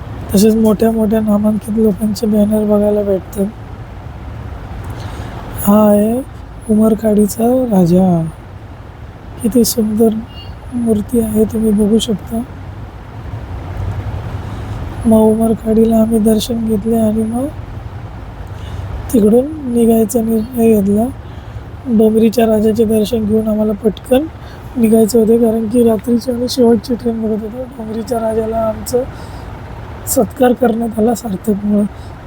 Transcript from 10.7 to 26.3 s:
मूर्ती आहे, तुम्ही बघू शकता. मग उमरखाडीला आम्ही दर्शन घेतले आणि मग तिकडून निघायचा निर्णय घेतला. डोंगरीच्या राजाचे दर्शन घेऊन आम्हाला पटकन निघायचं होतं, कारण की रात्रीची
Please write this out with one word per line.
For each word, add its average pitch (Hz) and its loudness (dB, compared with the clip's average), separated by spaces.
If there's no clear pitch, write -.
मूर्ती 233 0
आहे, 220 2
तुम्ही 220 0
बघू 214 4
शकता. 226 -4
मग 220 6
उमरखाडीला 220 4
आम्ही 220 4
दर्शन 220 2
घेतले 220 0
आणि 220 2
मग 233 -2
तिकडून 254 0
निघायचा 226 2
निर्णय 226 2
घेतला. 202 2
डोंगरीच्या 220 4
राजाचे 220 4
दर्शन 220 0
घेऊन 220 2
आम्हाला 214 0
पटकन 233 0
निघायचं 226 4
होतं, 220 6
कारण 226 2
की 233 4
रात्रीची 233 0